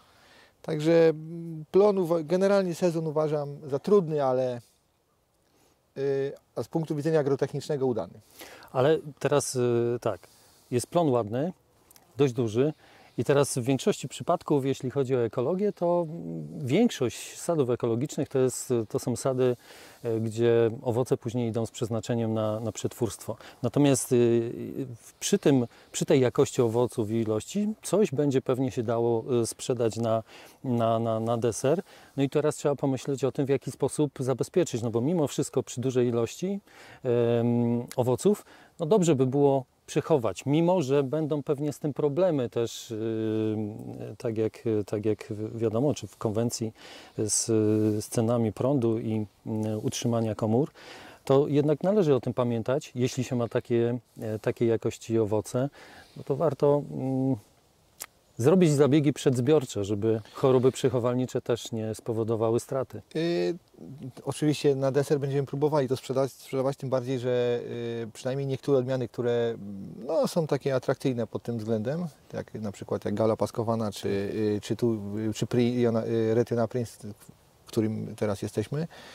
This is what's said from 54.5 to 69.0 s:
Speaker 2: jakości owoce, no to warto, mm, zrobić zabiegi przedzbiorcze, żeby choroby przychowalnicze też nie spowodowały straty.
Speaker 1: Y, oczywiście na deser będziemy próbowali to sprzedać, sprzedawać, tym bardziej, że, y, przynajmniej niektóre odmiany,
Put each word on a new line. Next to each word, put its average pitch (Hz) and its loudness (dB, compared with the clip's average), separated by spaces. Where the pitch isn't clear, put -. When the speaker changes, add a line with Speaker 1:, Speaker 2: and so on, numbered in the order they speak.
Speaker 2:
jakości 113 0
owoce, 110 0
no - -12
to 139 -4
warto, 143 2
mm, 131 0
zrobić 160 6
zabiegi 143 4
przedzbiorcze, 131 2
żeby 107 0
choroby 131 4
przychowalnicze 123 -2
też - -4
nie 110 -4
spowodowały 113 -2
straty. 127 -8
Speaker 1:
Y, 170 -2
oczywiście 143 2
na 135 0
deser 143 2
będziemy 139 -2
próbowali 143 0
to 127 0
sprzedać, 131 -2
sprzedawać, 135 -4
tym 131 -8
bardziej, 127 -2
że, 123 0
y, 110 -10
przynajmniej 135 -6
niektóre 135 2
odmiany, 127 -2